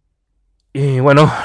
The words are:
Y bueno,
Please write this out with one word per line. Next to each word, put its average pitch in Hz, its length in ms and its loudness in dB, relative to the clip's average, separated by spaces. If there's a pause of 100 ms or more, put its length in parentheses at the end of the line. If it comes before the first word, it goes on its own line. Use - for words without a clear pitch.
(720)
Y 135 300 -4
bueno, 143 280 2 (160)